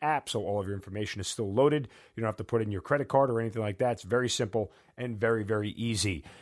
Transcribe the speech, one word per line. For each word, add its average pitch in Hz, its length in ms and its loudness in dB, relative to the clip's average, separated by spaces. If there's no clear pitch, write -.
app, 151 280 -2
so 107 160 -2
all 101 120 0
of 95 100 -2
your 101 100 -4
information 101 420 -6
is 92 80 -6
still 101 260 -4
loaded. 139 360 4
You 113 60 -6
don't 110 80 0
have 107 80 -4
to 107 80 -8
put 113 160 2
in 107 100 -2
your 95 80 -4
credit 143 300 0
card 135 200 4
or 113 120 0
anything 113 200 -2
like 104 180 -2
that. 123 120 4
It's 113 120 -4
very 120 260 2
simple 110 420 0
and 120 220 -6
very, 113 240 2
very 107 280 0
easy. 104 520 0